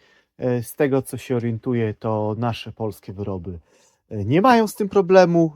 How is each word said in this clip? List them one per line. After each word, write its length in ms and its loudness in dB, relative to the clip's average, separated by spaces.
E, 260 -2
z 100 -16
tego, 280 0
co 160 -8
się 180 -4
orientuję, 580 -2
to 440 -4
nasze 340 -6
polskie 420 -10
wyroby, 460 -8
e, 160 -6
nie 160 2
mają 260 4
z 80 -10
tym 140 -4
problemu, 680 4